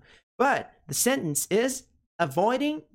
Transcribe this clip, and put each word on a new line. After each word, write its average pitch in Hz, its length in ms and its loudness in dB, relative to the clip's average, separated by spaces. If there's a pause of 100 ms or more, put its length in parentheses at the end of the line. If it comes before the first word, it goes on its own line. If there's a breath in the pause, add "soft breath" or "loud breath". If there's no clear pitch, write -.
(380 soft breath)
But 240 300 2 (180)
the 147 80 -8
sentence 220 560 -2
is 240 380 0 (320)
avoiding 247 640 0 (120)